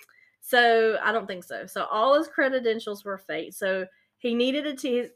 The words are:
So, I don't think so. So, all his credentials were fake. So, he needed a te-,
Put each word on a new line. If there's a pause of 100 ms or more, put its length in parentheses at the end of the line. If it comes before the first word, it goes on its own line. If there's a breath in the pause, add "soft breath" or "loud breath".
(420 soft breath)
So,
I
don't
think
so.
So,
all
his
credentials
were
fake.
So, (320 soft breath)
he
needed
a
te-,